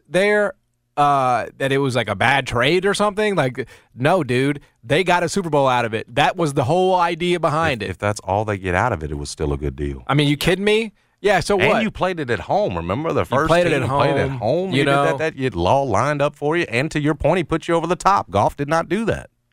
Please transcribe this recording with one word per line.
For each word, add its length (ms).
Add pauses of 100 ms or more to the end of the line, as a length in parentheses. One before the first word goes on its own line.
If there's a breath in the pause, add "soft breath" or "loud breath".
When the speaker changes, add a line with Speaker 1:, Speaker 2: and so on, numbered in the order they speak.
Speaker 1:
there, 460 (420)
uh, 520 (100)
that 140
it 60
was, 180
like, 120
a 80
bad 320
trade 380
or 80
something. 420
Like, 320 (260 loud breath)
no, 300
dude, 380 (220 soft breath)
they 200
got 200
a 60
Super 200
Bowl 180
out 180
of 80
it. 220
That 220
was 160
the 100
whole 320
idea 440
behind 440
Speaker 2:
If, 60
Speaker 1:
it. 20
Speaker 2:
if 60
that's 240
all 240
they 120
get 180
out 180
of 100
it, 80
it 40
was 140
still 240
a 40
good 180
deal. 320
Speaker 1:
I 60
mean, 140
you 100
kidding 280
me? 280 (260)
Yeah, 200
so 200
Speaker 2:
And 100
Speaker 1:
what? 140
Speaker 2:
you 60
played 300
it 100
at 120
home, 360
remember? 340
The 100
Speaker 1:
You 40
Speaker 2:
first 220
Speaker 1:
played 200
it 40
Speaker 2:
team 120
Speaker 1:
at 60
Speaker 2:
played 280
at 120
Speaker 1:
home, 100
Speaker 2:
home. 320
Speaker 1:
you 80
Speaker 2:
You 60
did 60
Speaker 1:
know. 140
Speaker 2:
that, 120
that, 220
it 160
all 340
lined 320
up 140
for 200
you. 140
And 220
to 80
your 160
point, 220
he 60
put 240
you 60
over 140
the 80
top. 340
Goff 260
did 120
not 200
do 180
that. 240 (240)